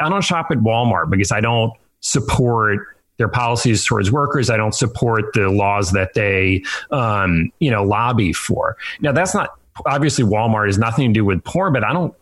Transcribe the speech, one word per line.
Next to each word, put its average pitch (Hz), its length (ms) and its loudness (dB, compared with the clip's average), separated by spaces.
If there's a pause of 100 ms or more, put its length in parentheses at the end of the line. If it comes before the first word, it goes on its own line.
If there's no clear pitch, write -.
I 156 80 0
don't 196 120 0
shop 165 280 -2
at 143 80 0
Walmart 113 500 2
because 95 240 0
I 107 80 0
don't 113 320 0 (280)
support 113 800 0 (360)
their 113 120 0
policies 117 540 0
towards 104 300 0
workers. 135 380 0
I 110 80 0
don't 110 160 0
support 113 580 -2
the 101 160 2
laws 101 440 0
that 95 200 0
they, 95 520 0 (260)
um, 98 600 0 (100)
you 151 100 2
know, 104 120 0
lobby 104 520 0
for. - 420 -4 (240)
Now, 147 120 0
that's 180 220 0
not, 190 180 -4 (320)
obviously 139 400 0
Walmart 107 420 2
has 98 120 0
nothing 113 340 2
to 110 80 2
do - 20 2
with 98 220 0
porn, 185 260 -2
but 127 140 0
I 110 80 -2
don't, 165 300 -4